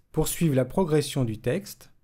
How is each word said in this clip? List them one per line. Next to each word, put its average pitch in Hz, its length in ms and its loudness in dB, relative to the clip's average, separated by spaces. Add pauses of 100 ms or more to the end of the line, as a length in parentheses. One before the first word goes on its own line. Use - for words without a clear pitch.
(120)
poursuivre 156 420 0
la 127 120 4
progression 147 580 0
du 110 160 -4
texte, - 640 -6